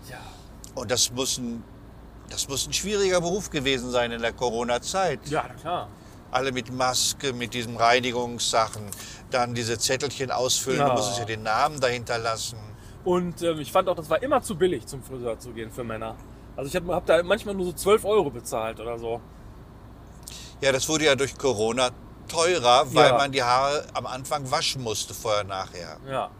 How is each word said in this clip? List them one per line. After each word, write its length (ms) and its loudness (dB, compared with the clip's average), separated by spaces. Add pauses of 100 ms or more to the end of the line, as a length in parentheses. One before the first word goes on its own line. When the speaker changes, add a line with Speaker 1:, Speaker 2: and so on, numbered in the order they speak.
Speaker 1:
Ja. 100 -14 (560)
Speaker 2:
Und 160 -4
das 200 2
muss 280 -2
ein, 240 -6 (680)
das 180 -4
muss 180 -4
ein 60 -8
schwieriger 480 2
Beruf 300 -2
gewesen 400 0
sein 220 2
in 100 -6
der 100 0
Corona-Zeit. 960 0
Speaker 1:
Ja, 200 -2
na 60 -14
klar. 340 -6 (420)
Speaker 2:
Alle 220 0
mit 200 -4
Maske, 600 0
mit 220 -6
diesen 220 -4
Reinigungssachen, 1080 2 (460)
dann 240 2
diese 240 -2
Zettelchen 520 -2
ausfüllen, 500 0
Speaker 1:
Ja. 80 4
Speaker 2:
da 60 4
muss 160 0
es 80 -4
ja 60 -4
den 180 -6
Namen 380 2
dahinter 380 0
lassen. 400 -4 (460)
Speaker 1:
Und, 380 0
ähm, 180 0
ich 120 -8
fand 160 4
auch, 80 0
das 140 -6
war 120 2
immer 200 2
zu 140 -6
billig, 300 2
zum 160 -12
Friseur 360 -6
zu 140 -14
gehen 180 -10
für 140 -8
Männer. 320 -8 (400)
Also 120 -6
ich 80 -4
hab, 120 -2
hab 180 -2
da 160 6
manchmal 320 0
nur 120 0
so 60 -4
zwölf 320 4
Euro 260 4
bezahlt 500 -4
oder 180 -6
so. 220 -4 (1400)
Speaker 2:
Ja, 120 4
das 160 2
wurde 180 4
ja 80 8
durch 240 -2
Corona 520 2 (360)
teurer, 680 6
weil 160 10
Speaker 1:
Ja. 60 6
Speaker 2:
man 160 4
die 100 2
Haare 520 4
am 120 -4
Anfang 440 -4
waschen 320 0
musste, 320 -4
vorher, 300 0
nachher. 520 -8 (100)
Speaker 1:
Ja. 340 -4